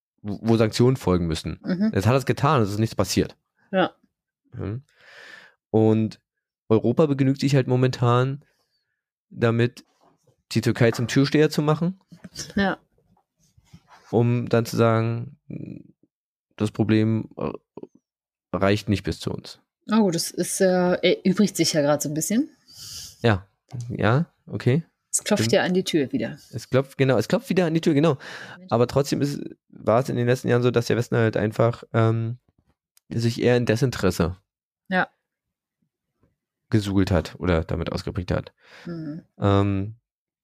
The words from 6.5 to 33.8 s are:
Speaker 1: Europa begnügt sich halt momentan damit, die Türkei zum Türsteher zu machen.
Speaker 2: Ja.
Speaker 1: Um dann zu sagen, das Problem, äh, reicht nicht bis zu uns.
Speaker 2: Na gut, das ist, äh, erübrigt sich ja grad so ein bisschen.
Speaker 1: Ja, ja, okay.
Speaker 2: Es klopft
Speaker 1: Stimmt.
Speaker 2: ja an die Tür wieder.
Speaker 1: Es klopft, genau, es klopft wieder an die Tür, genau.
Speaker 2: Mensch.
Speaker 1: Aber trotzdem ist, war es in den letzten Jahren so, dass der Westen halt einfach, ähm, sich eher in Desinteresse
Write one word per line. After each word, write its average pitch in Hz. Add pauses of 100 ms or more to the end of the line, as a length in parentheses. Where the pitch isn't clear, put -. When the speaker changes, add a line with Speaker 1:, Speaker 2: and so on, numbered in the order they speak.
Speaker 1:
Europa 113
begnügt 139
sich 139
halt 127
momentan 127 (840)
damit, 117 (680)
die 117
Türkei 113
zum 117
Türsteher 147
zu 156
machen. 156 (560)
Speaker 2:
Ja. 196 (1300)
Speaker 1:
Um 120
dann 117
zu 113
sagen, 117 (1200)
das 104
Problem, 110
äh, - (1040)
reicht 98
nicht 101
bis 82
zu -
uns. - (300)
Speaker 2:
Na 220
gut, 190
das 165
ist, -
äh, 180 (300)
erübrigt 190
sich 160
ja 160
grad 143
so 139
ein 151
bisschen. 208 (720)
Speaker 1:
Ja, 104 (420)
ja, 120 (200)
okay. 123 (260)
Speaker 2:
Es -
klopft 202
Speaker 1:
Stimmt. 113
Speaker 2:
ja 185
an 170
die 185
Tür 147
wieder. 127 (160)
Speaker 1:
Es -
klopft, 131
genau, 131
es 107
klopft -
wieder 180
an 160
die 165
Tür, 165
genau. 147 (400)
Speaker 2:
Mensch. -
Speaker 1:
Aber 120
trotzdem -
ist, 143 (300)
war 110
es 131
in -
den 120
letzten 127
Jahren 120
so, 123
dass 117
der 110
Westen 117
halt 113
einfach, 113 (100)
ähm, 113 (680)
sich 117
eher 120
in 123
Desinteresse 101 (540)